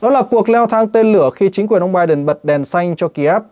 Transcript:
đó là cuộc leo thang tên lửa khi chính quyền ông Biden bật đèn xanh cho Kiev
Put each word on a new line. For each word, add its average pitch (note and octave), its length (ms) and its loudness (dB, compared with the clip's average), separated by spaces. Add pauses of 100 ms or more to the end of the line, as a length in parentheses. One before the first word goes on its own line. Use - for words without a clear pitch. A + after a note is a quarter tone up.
đó A#3+ 100 0
là C4+ 120 2
cuộc A3+ 260 0
leo A#3 180 2
thang A3 220 0
tên A3 240 2
lửa D3+ 220 4
khi G3 180 0
chính G#3 160 -4
quyền G3+ 140 2
ông F#3 100 -2
Biden E3 340 0
bật D3 180 -4
đèn D3 200 -2
xanh F3 320 -4
cho E3+ 120 -4
Kiev D#3+ 440 0